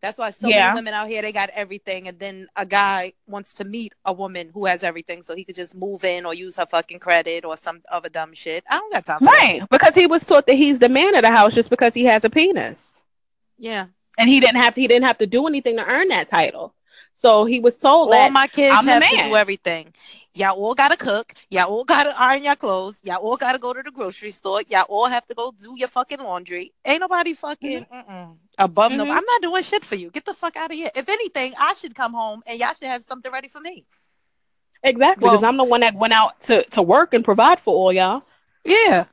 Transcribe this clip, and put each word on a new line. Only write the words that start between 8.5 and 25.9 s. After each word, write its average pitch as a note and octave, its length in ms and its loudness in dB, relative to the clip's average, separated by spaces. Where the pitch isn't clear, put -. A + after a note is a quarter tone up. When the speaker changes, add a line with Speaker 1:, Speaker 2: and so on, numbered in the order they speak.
Speaker 1:
I C#4+ 80 -2
don't G#4 160 -10
got F#3+ 120 -6
time D#3 140 -4
for C4 60 4
Speaker 2:
Right, F4+ 360 6
Speaker 1:
that. G3 80 -14
Speaker 2:
because - 260 4
he F4+ 120 6
was E4 160 0
taught C#4+ 240 4
that B3 80 6
he's C#4+ 240 2
the A#3+ 100 6
man E4 260 2
of C4+ 80 4
the A3+ 80 6
house A3 240 6
just A#3 140 0
because A#3+ 240 2
he A#3+ 120 -2
has A3 180 4
a A3+ 60 2
penis. D4+ 680 -2
Speaker 1:
Yeah. A3 300 -10
Speaker 2:
And A#3 120 4
he C4+ 100 6
didn't B3 220 4
have, A#3 140 2
he B3+ 120 -2
didn't B3 180 4
have A#3+ 140 0
to G#3+ 80 0
do B3 200 -2
anything C4 300 -4
to F3+ 80 -8
earn D4 240 -2
that C4+ 200 -2
title. - 440 -2
So A3 300 4
he A#3+ 160 -2
was A#3 180 2
told D4+ 300 4
Speaker 1:
All - 20 6
Speaker 2:
that C4+ 200 6
Speaker 1:
my C4+ 160 2
kids C#4 300 4
Speaker 2:
I'm C4 80 4
the C4+ 60 2
Speaker 1:
have D#4 180 4
to - 80 0
Speaker 2:
man. A3 120 -2
Speaker 1:
do G#3+ 80 0
everything. F3 560 -4
Y'all F#3+ 260 -2
all A3+ 140 -4
gotta C#4+ 220 2
cook. A3+ 360 -6
Y'all F#3 220 0
all A3+ 140 -6
gotta D4 340 0
iron C4+ 240 0
your C#4+ 140 0
clothes. F#3+ 460 -6
Y'all F#3 200 -8
all A#3 140 -4
gotta B3+ 200 -4
go B3 160 -8
to B3+ 80 -12
the C4+ 80 -16
grocery G#3+ 420 -12
store. G3 380 -8
Y'all F#3+ 200 0
all G#3 180 -2
have B3 200 -6
to A#3+ 60 -16
go A#3+ 260 -10
do A3 180 -20
your B3+ 100 -6
fucking B3+ 320 -8